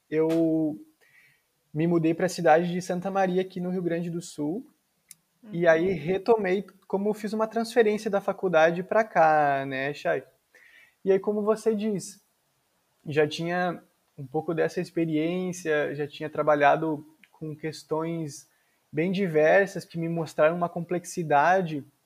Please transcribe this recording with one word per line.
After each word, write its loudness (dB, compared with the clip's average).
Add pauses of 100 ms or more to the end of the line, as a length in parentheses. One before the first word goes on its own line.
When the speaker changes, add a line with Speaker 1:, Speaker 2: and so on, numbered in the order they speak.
Speaker 1:
eu 2 (920)
me 0
mudei 2
pra -2
cidade 2
de -4
Santa -6
Maria, 0
aqui -8
no -6
Rio -4
Grande -2
do -8
Sul, -8 (840)
e 0
aí 4
Speaker 2:
Uhum. -2
Speaker 1:
retomei, 0 (220)
como -2
fiz -8
uma 0
transferência 0
da 0
faculdade 2
pra 2
cá, 4
né, -4
Chay? -4 (800)
E 4
aí, 4
como -2
você 0
diz, -4 (880)
já 2
tinha -4 (340)
um -14
pouco -4
dessa -2
experiência, -2
já -6
tinha -12
trabalhado 2 (240)
com -12
questões -8 (420)
bem -2
diversas, 2
que -12
me -4
mostraram 0
uma -2
complexidade 0 (220)